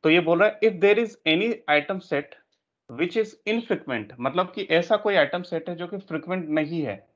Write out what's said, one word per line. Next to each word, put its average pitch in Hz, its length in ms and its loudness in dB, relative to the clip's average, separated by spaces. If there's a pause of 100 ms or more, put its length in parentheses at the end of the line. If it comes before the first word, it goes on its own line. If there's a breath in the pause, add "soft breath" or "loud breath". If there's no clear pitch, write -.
तो 160 80 4
ये 170 100 6
बोल 170 220 2
रहा 214 60 6
है 214 120 -4
if 214 120 4
there 196 340 4
is 214 40 -8 (180)
any 196 260 2 (160)
item 151 420 0
set 143 140 -2 (720)
which 175 160 -2
is 220 120 0 (200)
infrequent, 151 720 -4
मतलब 170 340 -2
कि 208 80 -8
ऐसा 170 340 2
कोई 208 180 0
आइटम 180 280 2
सेट 170 260 -8
है 175 80 -8
जो 175 100 -8
कि 196 120 -10
फ्रीक्वेंट 175 500 -8
नहीं 156 340 -2
है 101 340 -8